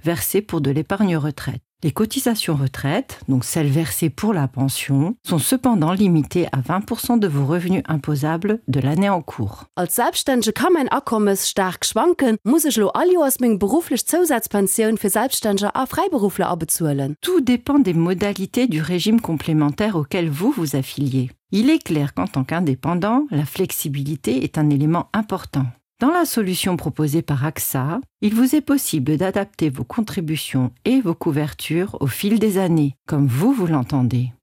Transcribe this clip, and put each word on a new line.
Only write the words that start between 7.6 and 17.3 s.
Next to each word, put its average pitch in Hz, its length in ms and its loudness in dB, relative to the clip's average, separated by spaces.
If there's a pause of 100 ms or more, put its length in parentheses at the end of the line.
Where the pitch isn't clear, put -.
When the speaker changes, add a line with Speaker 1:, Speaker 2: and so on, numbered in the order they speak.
Speaker 1:
imposables 160 800 -2
de 135 120 0
l'année 160 300 2
en 185 100 0
cours. - 440 -8 (100)
Speaker 2:
Als - 220 -4
Selbstständige 247 560 0
kann 349 200 2
mein 294 160 2
Einkommen 214 480 0
stark - 480 -2
schwanken, 254 600 2
muss 294 200 2
ich 269 120 0
lo 208 140 4
all 349 220 2
Jahr 320 160 4 (120)
mein 226 180 2
beruflich 233 480 0
Zusatzpension 226 920 2
für 202 140 0
Selbstständige 202 640 0
a 262 100 0
Freiberufler 262 640 0
abbezuelen? 147 720 -2
Speaker 1:
Tout 359 220 2